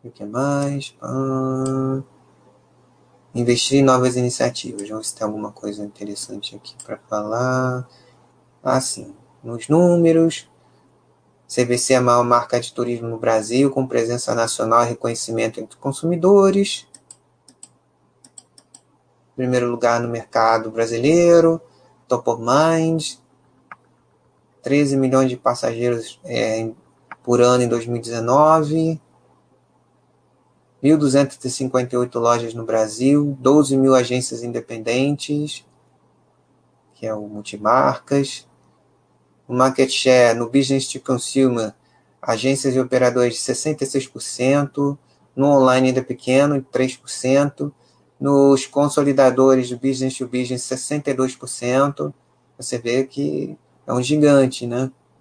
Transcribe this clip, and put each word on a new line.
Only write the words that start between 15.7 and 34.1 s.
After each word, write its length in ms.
consumidores. 1080
Primeiro 340
lugar 300
no 80
mercado 640
brasileiro, 880
top 220
of 120
mind, 760
treze 340
milhões 320
de 80
passageiros, 880
é, 360
em, 160
por 180
ano 220
em 60
dois 180
mil 100
e 40
dezenove, 1000
mil 160
duzentas 460
e 60
cinquenta 440
e 40
oito 200
lojas 360
no 100
Brasil, 760
doze 380
mil 180
agências 480